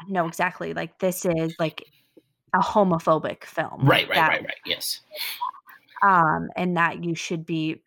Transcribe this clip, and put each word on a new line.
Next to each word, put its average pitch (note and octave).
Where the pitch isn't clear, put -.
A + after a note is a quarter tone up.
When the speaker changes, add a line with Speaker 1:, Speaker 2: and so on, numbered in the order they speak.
Speaker 1:
no, F3+
exactly. E3+
Like, E3
this F3+
is, E3
like, D#3+
a F#3
homophobic E3+
film -
Speaker 2:
Right, -
right, G3
Speaker 1:
that D#3+
Speaker 2:
right, -
right. -
Yes. -
Speaker 1:
um, E3+
and F3+
that E3+
you E3+
should E3
be, D#3+